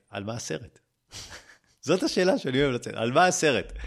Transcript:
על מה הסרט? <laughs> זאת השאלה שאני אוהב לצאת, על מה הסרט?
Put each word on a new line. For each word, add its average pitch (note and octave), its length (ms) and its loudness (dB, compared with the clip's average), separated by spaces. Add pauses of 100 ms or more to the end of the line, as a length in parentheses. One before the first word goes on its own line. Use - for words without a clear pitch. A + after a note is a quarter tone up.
על G#2 140 -6
מה G2+ 100 -6
הסרט? - 460 -8 (320)
<laughs> - 680 -20
זאת F3 220 2
השאלה G3+ 340 2
שאני C3+ 260 0
אוהב C#3 100 2
לצאת, A#2 200 -6
על A2+ 180 -2
מה D#3+ 140 6
הסרט? C#3+ 480 2 (140)